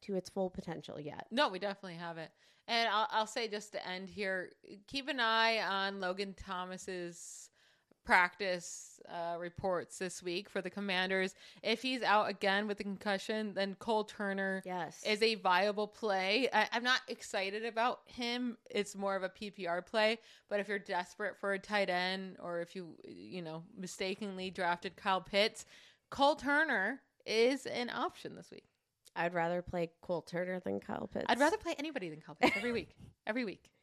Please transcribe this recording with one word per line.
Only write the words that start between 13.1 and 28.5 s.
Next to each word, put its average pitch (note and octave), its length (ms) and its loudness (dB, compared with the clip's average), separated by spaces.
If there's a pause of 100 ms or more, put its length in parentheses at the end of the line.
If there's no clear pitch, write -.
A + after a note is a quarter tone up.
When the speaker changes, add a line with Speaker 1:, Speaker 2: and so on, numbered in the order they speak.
Speaker 2:
then G3 220 0
Cole G#3+ 280 0
Turner G3 640 -2
Speaker 1:
Yes. F3 400 -6
Speaker 2:
is G#3+ 160 2
a A3+ 140 4
viable F#3+ 520 4
play. G#3 640 2
I, G#3+ 200 6
I'm A#3 120 0
not B3 240 4
excited G#3 560 -4
about A3+ 440 0
him. A#3+ 500 -4 (140)
It's G3+ 240 -2
more G3 200 0
of F#3 60 0
a F#3 80 -2
P G3+ 220 -10
P F#3 160 -6
R F3 160 0
play. A3 340 4 (320)
But G#3 100 0
if G3+ 80 -2
you're G#3 120 -2
desperate F#3 580 -4
for G3 160 0
a F#3+ 60 0
tight G3 320 2
end, F#3 480 0
or E3+ 200 -4
if E3+ 160 -6
you, F3 200 -10 (120)
you E3+ 360 -10
know, D#3+ 180 -8 (160)
mistakenly F#3+ 720 -6
drafted F3 460 -2
Kyle F#3+ 260 0
Pitts, G#3 440 0 (460)
Cole C#4+ 240 6
Turner C4+ 680 2 (240)
is B3 400 4
an A#3+ 240 -4
option - 460 -6
this - 160 -16